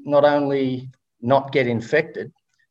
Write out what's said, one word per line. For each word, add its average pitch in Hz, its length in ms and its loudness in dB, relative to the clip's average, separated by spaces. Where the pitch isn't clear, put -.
not 143 180 2
only 139 640 0
not 135 320 0
get 131 160 2
infected, 120 640 -4